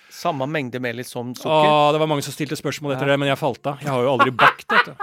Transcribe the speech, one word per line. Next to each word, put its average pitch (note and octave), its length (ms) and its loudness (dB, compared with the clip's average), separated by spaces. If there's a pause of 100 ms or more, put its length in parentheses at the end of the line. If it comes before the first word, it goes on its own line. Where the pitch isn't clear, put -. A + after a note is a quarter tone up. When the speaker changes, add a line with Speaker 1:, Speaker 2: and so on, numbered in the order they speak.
Speaker 1:
Samme D3 380 -4
mengde C3 320 -4
melis B2 300 -6
som B2 240 -8
sukker? - 160 -6
Speaker 2:
Åh, D3+ 420 6
det D3+ 80 2
var D#3 80 0
mange D3 160 0
som C#3 80 -8
stilte D3+ 240 -6
spørsmål C#3+ 400 -6
etter C3+ 120 -2
Speaker 1:
Ja. C#3 60 4
Speaker 2:
det, C#3 60 2
men C#3+ 80 0
jeg C#3 100 0
falt C3 280 -4
av. C#3 140 -6
Jeg C#3+ 100 -8
har C3 140 0
jo C3 140 2
aldri C3 140 4
bakt, - 380 0
vet A#4 160 2
du. - 180 -16